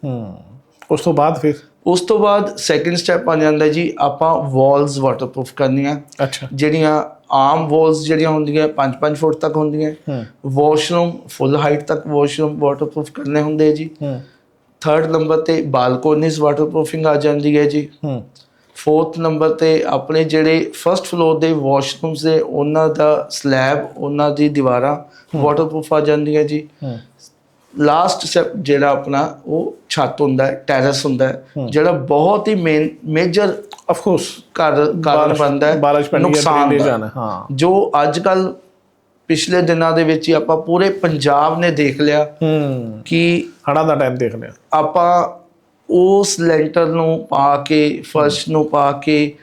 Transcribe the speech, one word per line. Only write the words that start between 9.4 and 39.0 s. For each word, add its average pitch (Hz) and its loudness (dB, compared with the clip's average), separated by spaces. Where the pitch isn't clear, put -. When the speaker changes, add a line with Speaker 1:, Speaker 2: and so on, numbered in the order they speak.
Speaker 2:
ਹੁੰਦੀਆਂ। 151 -2
Speaker 1:
ਹੂੰ। 139 -8
Speaker 2:
ਵਾਸ਼ਰੂਮ 151 0
ਫੁੱਲ 135 0
ਹਾਈਟ 147 0
ਤੱਕ 156 -4
ਵਾਸ਼ਰੂਮ 147 -2
ਵਾਟਰਪ੍ਰੂਫ 147 -2
ਕਰਨੇ 147 -4
ਹੁੰਦੇ 156 2
ਆ 151 4
ਜੀ। 156 -6
Speaker 1:
ਹੂੰ। 135 -6
Speaker 2:
ਥਰਡ 160 2
ਨੰਬਰ 160 0
'ਤੇ 160 0
ਬਾਲਕੋਨੀਜ਼ 151 0
ਵਾਟਰਪ੍ਰੂਫਿੰਗ 156 0
ਆ 151 4
ਜਾਂਦੀ 147 0
ਹੈ 147 4
ਜੀ। 147 -2
Speaker 1:
ਹੂੰ। 131 -6
Speaker 2:
ਫੋਰਥ 160 0
ਨੰਬਰ 160 0
'ਤੇ 160 2
ਆਪਣੇ 156 -2
ਜਿਹੜੇ 160 0
ਫਸਟ 185 -2
ਫਲੋਰ 160 0
ਦੇ 160 2
ਵਾਸ਼ਰੂਮਸ 143 -2
ਦੇ, 160 2
ਉਹਨਾਂ 156 0
ਦਾ 151 0
ਸਲੈਬ, 135 0
ਉਹਨਾਂ 147 -2
ਦੀ 147 0
ਦੀਵਾਰਾਂ 135 0
Speaker 1:
ਹੂੰ। - -8
Speaker 2:
ਵਾਟਰਪ੍ਰੂਫ 156 0
ਆ 151 4
ਜਾਂਦੀਆਂ 151 2
ਜੀ। 151 -4
Speaker 1:
ਹੂੰ। 123 -8
Speaker 2:
ਲਾਸਟ 151 2
ਸਟੈਪ - 0
ਜਿਹੜਾ 143 0
ਆਪਣਾ 139 -2
ਉਹ 165 -4
ਛੱਤ - -2
ਹੁੰਦਾ 131 2
ਹੈ, 135 -6
ਟੈਰੇਸ 139 0
ਹੁੰਦਾ 131 0
ਹੈ, - -8
Speaker 1:
ਹੂੰ। 127 -6
Speaker 2:
ਜਿਹੜਾ 156 2
ਬਹੁਤ 165 0
ਹੀ 214 0
ਮੇਨ, 156 0
ਮੇਜਰ 180 0
Speaker 1:
Of 170 0
course। - -2
Speaker 2:
ਘਰ, 156 -2
ਕਾਰਨ 151 -2
Speaker 1:
ਬਾਰਿਸ਼, 151 2
Speaker 2:
ਬਣਦਾ 143 2
ਹੈ 156 2
Speaker 1:
ਬਾਰਿਸ਼ 143 2
ਪੈਂਦੀ 147 2
ਹੈ, - 2
Speaker 2:
ਨੁਕਸਾਨ 147 2
Speaker 1:
ਡਰੇਨੇਜ 143 2
Speaker 2:
ਦਾ। 131 2
Speaker 1:
ਆਉਣਾ, 107 -4
ਹਾਂ। 107 -8
Speaker 2:
ਜੋ 180 2
ਅੱਜ 147 0
ਕੱਲ੍ਹ 190 0